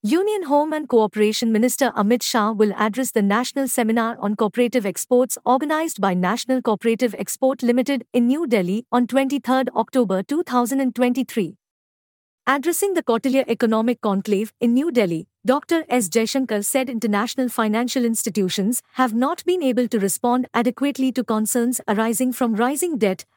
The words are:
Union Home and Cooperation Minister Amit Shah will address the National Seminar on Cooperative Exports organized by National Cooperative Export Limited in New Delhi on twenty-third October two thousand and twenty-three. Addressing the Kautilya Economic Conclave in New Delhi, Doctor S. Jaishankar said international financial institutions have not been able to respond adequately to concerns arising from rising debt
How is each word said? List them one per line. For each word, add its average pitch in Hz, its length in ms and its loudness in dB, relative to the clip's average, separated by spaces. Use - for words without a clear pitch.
Union 381 400 0
Home 294 300 0
and 302 140 -6
Cooperation 214 640 2
Minister 240 460 2
Amit 214 240 2
Shah 220 300 0
will 208 260 2
address 226 340 -2
the 214 120 0
National 247 440 0
Seminar 226 520 0
on 208 160 -2
Cooperative 226 500 0
Exports 247 580 0
organized 311 560 0
by 196 140 2
National 214 480 0
Cooperative 226 560 0
Export 262 460 -2
Limited 247 500 0
in 240 140 4
New 302 180 0
Delhi 208 460 0
on 247 160 2
twenty-third 262 680 0
October 214 460 0
two 302 220 -4
thousand 247 380 0
and 254 120 0
twenty-three. 240 640 -2
Addressing 330 480 0
the 320 80 0
Kautilya 254 460 0
Economic 226 520 0
Conclave 202 600 -2
in 240 140 2
New 302 160 2
Delhi, 180 360 0
Doctor 294 460 0
S. 240 200 0
Jaishankar 226 540 -2
said 262 280 -2
international 233 580 -2
financial 233 560 -2
institutions 208 800 -2
have 247 220 0
not 269 300 -2
been 359 180 4
able 247 240 2
to 226 120 0
respond 240 540 0
adequately 240 580 0
to 254 120 -2
concerns 233 640 0
arising 226 440 0
from 233 220 0
rising 269 460 0
debt 190 260 0